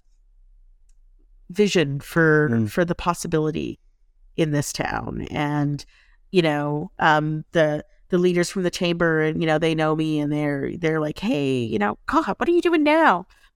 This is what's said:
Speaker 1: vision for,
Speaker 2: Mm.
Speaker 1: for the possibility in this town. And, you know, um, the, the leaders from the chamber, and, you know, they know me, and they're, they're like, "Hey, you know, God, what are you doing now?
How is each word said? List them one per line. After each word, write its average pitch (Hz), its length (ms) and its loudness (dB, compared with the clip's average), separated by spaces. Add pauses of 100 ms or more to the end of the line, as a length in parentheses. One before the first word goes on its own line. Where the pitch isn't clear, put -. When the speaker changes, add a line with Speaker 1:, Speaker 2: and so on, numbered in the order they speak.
(1500)
Speaker 1:
vision 170 520 0
for, 151 500 2
Speaker 2:
Mm. 113 180 0
Speaker 1:
for 180 160 0
the 175 100 -2
possibility 160 840 -4 (580)
in 160 140 0
this 143 220 -2
town. - 580 -6
And, 147 520 -2 (480)
you 180 120 4
know, 147 560 -2
um, 156 540 2
the, 151 320 2 (260)
the 185 80 2
leaders 175 320 2
from 185 140 -4
the 175 60 0
chamber, 170 520 0
and, 156 180 -2
you 165 60 -2
know, 156 120 2
they 160 160 0
know 156 220 0
me, 156 240 0
and 147 100 -2
they're, 143 460 -2
they're 160 240 -2
like, 151 180 -6
"Hey, 143 420 0
you 120 180 -2
know, 208 260 -2
God, 302 320 0
what 247 120 -2
are 339 40 4
you 349 80 2
doing 330 220 2
now? 294 440 4 (300)